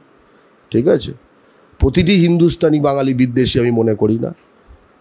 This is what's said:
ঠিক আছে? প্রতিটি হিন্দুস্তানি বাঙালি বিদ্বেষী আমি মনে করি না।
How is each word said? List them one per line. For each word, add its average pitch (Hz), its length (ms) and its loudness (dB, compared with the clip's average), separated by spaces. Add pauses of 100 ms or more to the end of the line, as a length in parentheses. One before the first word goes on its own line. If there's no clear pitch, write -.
(720)
ঠিক 123 180 0
আছে? 143 240 -2 (680)
প্রতিটি 156 340 0
হিন্দুস্তানি 170 680 2
বাঙালি 139 340 -2
বিদ্বেষী 123 460 0
আমি 120 100 0
মনে 113 240 0
করি 107 240 0
না। - 160 -8 (680)